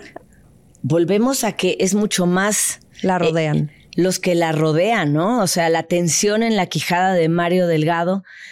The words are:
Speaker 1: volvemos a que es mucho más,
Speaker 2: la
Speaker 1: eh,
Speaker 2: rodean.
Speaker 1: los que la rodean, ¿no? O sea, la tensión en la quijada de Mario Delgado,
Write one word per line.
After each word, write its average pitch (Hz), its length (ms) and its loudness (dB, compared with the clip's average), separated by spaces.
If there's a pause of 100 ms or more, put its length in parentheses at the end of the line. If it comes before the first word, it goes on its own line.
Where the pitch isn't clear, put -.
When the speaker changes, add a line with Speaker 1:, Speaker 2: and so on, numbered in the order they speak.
(840)
Speaker 1:
volvemos 196 600 0
a 202 100 -2
que - 260 -2
es 190 160 0
mucho 208 320 0
más, 196 540 -2 (200)
Speaker 2:
la 190 140 0
Speaker 1:
eh, 175 40 -2
Speaker 2:
rodean. 156 520 0 (240)
Speaker 1:
los 185 240 0
que 180 160 0
la 165 160 0
rodean, 156 600 0
¿no? 196 300 0
O 185 60 0
sea, 165 240 0
la 160 100 2
tensión 180 640 0
en 226 120 0
la 180 120 0
quijada 180 480 0
de 160 120 2
Mario 175 380 2
Delgado, 170 560 0 (300)